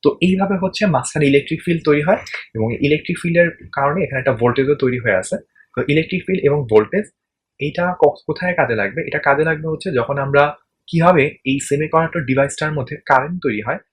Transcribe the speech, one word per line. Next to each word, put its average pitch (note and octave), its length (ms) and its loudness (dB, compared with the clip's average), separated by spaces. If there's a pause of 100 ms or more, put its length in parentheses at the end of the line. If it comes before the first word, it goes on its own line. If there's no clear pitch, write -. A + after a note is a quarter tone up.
তো D3 40 6 (180)
এইভাবে F#3+ 360 2
হচ্ছে F#3+ 200 -2 (120)
মাঝখানে C#3+ 380 0
ইলেকট্রিক C#3 320 0
ফিল্ড E3 240 0
তৈরি D3 200 2
হয় G#3 120 2 (360)
এবং A2 120 -2 (180)
ইলেকট্রিক D3+ 360 0
ফিল্ডের E3+ 260 2 (280)
কারণে D3 280 0
এখানে C3+ 180 -6
একটা B2+ 180 0
ভোল্টেজও C3 420 2
তৈরি B2+ 220 0
হয়ে G2+ 180 2
আছে। - 140 -6 (380)
তো B2 60 -4 (120)
ইলেকট্রিক D#3+ 340 0
ফিল্ড F#3 220 -2
এবং D3 100 2 (140)
ভোল্টেজ A2 340 2 (600)
এইটা F3 180 -2 (160)
ক-, - 280 2
কোথায় F3 300 -4
কাজে A#2+ 220 2
লাগবে? G2+ 280 -4
এটা D3+ 200 -4
কাজে C#3+ 200 2
লাগবে D#3 240 -4
হচ্ছে D#3 160 -8 (100)
যখন C#3 180 -2 (100)
আমরা C#3+ 160 4 (460)
কি E3+ 180 -2
হবে E3 180 6 (260)
এই C3+ 60 0 (120)
সেমিকন্ডাক্টর D#3+ 600 0
ডিভাইসটার C#3 500 0
মধ্যে B2+ 160 -6 (160)
কারেন্ট D3 340 2
তৈরি A2 220 -2
হয় D3 140 -4 (120)